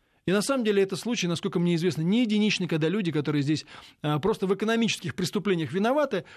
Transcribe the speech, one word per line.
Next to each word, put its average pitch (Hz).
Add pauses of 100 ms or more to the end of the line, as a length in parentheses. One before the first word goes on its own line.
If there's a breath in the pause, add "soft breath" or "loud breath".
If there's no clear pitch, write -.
(260)
И 170
на 208
самом 254
деле 202
это 190
случай, 220
насколько 175
мне 175
известно, 160
не 190
единичный, 208
когда 160
люди, 175
которые 147
здесь, 147 (360 loud breath)
а, 151
просто 208
в 185
экономических 214
преступлениях 175
виноваты, 226 (120 loud breath)